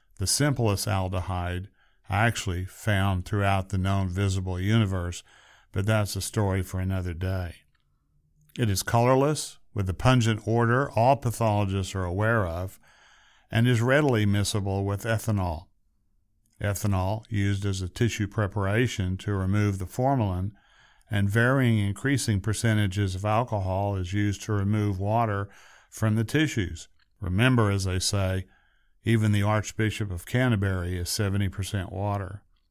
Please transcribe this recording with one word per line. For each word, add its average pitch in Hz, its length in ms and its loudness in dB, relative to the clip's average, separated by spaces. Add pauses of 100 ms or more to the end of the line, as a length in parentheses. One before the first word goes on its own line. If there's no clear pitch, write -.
(180)
the 95 100 -4
simplest 120 580 0
aldehyde 92 840 -4 (400)
actually 98 560 0
found 95 580 0
throughout 98 460 0
the 98 80 -4
known 95 320 0
visible 92 500 -2
universe, 95 640 0 (480)
but 101 140 -2
that's 107 320 0
a 95 40 -6
story 98 400 0
for 92 200 -4
another 92 320 -2
day. 90 420 -4 (1040)
It 120 100 2
is 95 140 0
colorless, 131 760 2 (140)
with 98 140 -2
the 92 60 -2
pungent 117 520 4
odor 117 460 2
all 123 240 4
pathologists 104 800 0
are 95 80 -4
aware 104 420 0
of, 87 360 -6 (680)
and 113 160 4
is 123 160 4
readily 127 440 4
miscible 98 580 0
with 98 220 -4
ethanol. 101 640 -2 (960)
Ethanol, 101 680 -2
used 101 380 -2
as 95 160 -2
a 90 80 -6
tissue 107 380 -2
preparation 101 880 -2
to 104 160 -4
remove 98 440 0
the 92 80 -8
formalin, 107 680 -2 (580)
and 101 180 0
varying 117 500 4
increasing 104 600 0
percentages 104 760 0
of 95 120 -4
alcohol 101 720 0
is 92 160 -6
used 104 280 0
to 110 120 -4
remove 104 440 0
water 104 520 -2 (400)
from 110 260 0
the 113 80 2
tissues. 113 640 -2 (320)
Remember, 107 500 4
as 98 140 0
they 92 160 -2
say, 92 460 -2 (580)
even 110 300 4
the 101 100 2
Archbishop 107 680 -2
of 87 160 -8
Canterbury 98 720 0
is 87 120 -6
seventy 101 400 -2
percent 95 420 -6
water. 101 500 -6 (300)